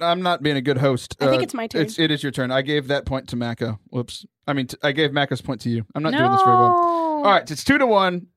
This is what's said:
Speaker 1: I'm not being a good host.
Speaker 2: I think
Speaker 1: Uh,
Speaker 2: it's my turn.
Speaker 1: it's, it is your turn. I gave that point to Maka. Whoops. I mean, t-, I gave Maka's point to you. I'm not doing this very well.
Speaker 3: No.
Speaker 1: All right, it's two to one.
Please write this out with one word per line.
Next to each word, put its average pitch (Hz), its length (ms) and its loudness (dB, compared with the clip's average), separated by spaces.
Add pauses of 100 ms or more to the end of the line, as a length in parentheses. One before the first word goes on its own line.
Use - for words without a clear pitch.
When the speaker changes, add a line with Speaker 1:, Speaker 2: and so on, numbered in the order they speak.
Speaker 1:
I'm 170 220 0
not 175 200 0
being 147 140 0
a 135 60 -2
good 131 160 0
host. 131 420 0
Speaker 2:
I 143 60 2
think 131 140 4
Speaker 1:
Uh, - 40 -2
Speaker 2:
it's - 100 -6
my 226 120 -6
turn. 165 160 -2
Speaker 1:
it's, 135 160 -4
it 156 120 0
is 143 120 -2
your 143 100 -4
turn. 127 180 -4
I 135 120 0
gave 143 260 -4
that 139 160 -2
point 131 260 -6
to 123 60 -6
Maka. 117 420 -6 (100)
Whoops. - 360 -8 (220)
I 147 60 -2
mean, 135 160 -2
t-, - 140 -14
I 143 100 0
gave 147 200 0
Maka's 139 300 -2
point 127 200 -8
to 120 80 -4
you. 113 140 -2 (100)
I'm 147 100 -4
not 190 80 0
doing 330 180 2
this 392 120 4
very 370 140 6
well. 359 140 6
Speaker 3:
No. 330 540 0
Speaker 1:
All 202 80 6
right, 175 180 2
it's 151 140 -8
two 285 140 4
to 269 80 4
one. 185 500 2